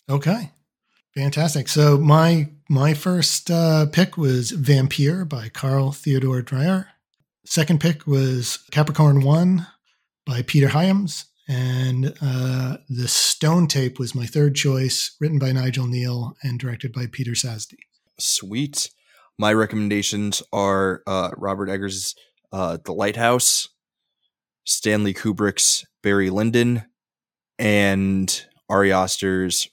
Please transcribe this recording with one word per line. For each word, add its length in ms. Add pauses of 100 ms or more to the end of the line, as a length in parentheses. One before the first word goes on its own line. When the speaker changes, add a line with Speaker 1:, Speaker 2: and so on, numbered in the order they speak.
Speaker 1:
Okay. 440 (640)
Fantastic. 520
So 300
my, 520 (200)
my 240
first, 560
uh, 380
pick 280
was 360
Vampire 760
by 240
Carl 420
Theodor 520
Dreyer. 460 (560)
Second 360
pick 240
was 540 (120)
Capricorn 500
One 440 (600)
by 180
Peter 260
Hyams. 560 (220)
And, 720
uh, 560 (120)
The 180
Stone 600
Tape 280
was 160
my 140
third 260
choice, 680
written 200
by 120
Nigel 360
Neal 560
and 160
directed 340
by 180
Peter 200
Sasdy. 480 (400)
Speaker 2:
Sweet. 720 (480)
My 120
recommendations 920 (100)
are, 540
uh, 300
Robert 320
Eggers' 440 (380)
uh, 340
The 80
Lighthouse, 760 (960)
Stanley 520
Kubrick's 680 (180)
Barry 260
Lyndon, 560 (720)
and 880 (240)
Ari 240
Aster's 800